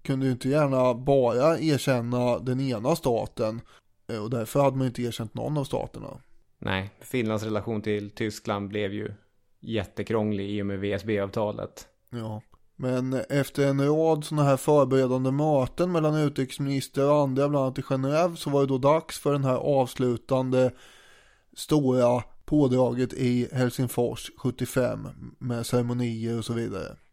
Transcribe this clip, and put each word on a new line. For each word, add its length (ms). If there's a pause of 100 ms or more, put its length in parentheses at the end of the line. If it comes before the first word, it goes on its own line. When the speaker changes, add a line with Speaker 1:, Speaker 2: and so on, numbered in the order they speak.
Speaker 1:
kunde 240
ju 60
inte 180
gärna 440
bara 640
erkänna 800
den 200
ena 360
staten, 680 (480)
eh, 140
och 60
därför 300
hade 180
man 100
inte 140
erkänt 320
någon 240
av 60
staterna. 540 (420)
Speaker 2:
Nej, 300 (120)
Finlands 420
relation 380
till 280
Tyskland 600
blev 240
ju 200 (460)
jättekrånglig 920
i 120
och 40
med 140
V 140
S 100
B-avtalet. 840 (220)
Speaker 1:
Ja, 320 (340)
men 380
efter 540
en 200
rad 360
såna 200
här 140
förberedande 760
möten 600
mellan 240
utrikesminister 960
och 60
andra, 320
bland 160
annat 140
i 20
Genève, 540
så 140
var 120
det 60
då 100
dags 420
för 120
den 120
här 120
avslutande 1160 (840)
stora 680 (220)
pådraget 680
i 380
Helsingfors 840
sjuttiofem 680 (320)
med 260
ceremonier 720
och 80
så 80
vidare. 420 (180)